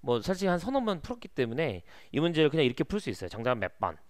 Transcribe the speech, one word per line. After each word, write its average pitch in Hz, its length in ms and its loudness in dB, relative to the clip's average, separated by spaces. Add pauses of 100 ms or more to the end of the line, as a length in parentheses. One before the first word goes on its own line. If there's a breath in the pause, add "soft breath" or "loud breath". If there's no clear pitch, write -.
뭐 120 200 0
솔직히 190 260 0
한 175 120 2
서너 262 220 -2
번 202 200 -2
풀었기 233 280 -10
때문에 120 540 -2 (280 loud breath)
이 135 80 0
문제를 160 300 4
그냥 151 160 4
이렇게 123 180 2
풀 202 160 -2
수 143 100 -6
있어요. 92 200 -8
정답은 117 320 -2
몇 92 180 -4
번 87 180 -2 (120)